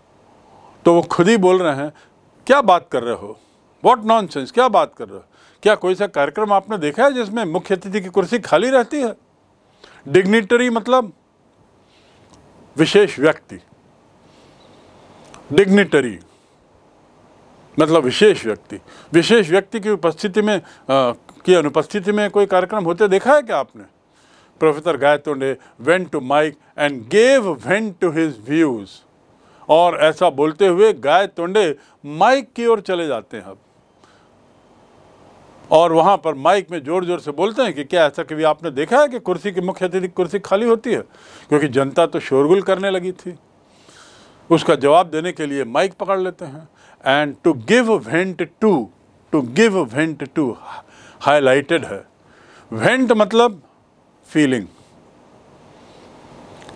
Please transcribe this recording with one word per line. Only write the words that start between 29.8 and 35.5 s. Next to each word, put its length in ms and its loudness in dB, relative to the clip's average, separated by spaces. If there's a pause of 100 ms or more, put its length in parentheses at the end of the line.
ऐसा 320 2
बोलते 380 0
हुए 260 4
गायतोंडे 800 0 (300)
माइक 480 0
की 120 -8
ओर 160 0
चले 260 -4
जाते 300 -8
हैं 60 -14
अब। 140 -20 (2250)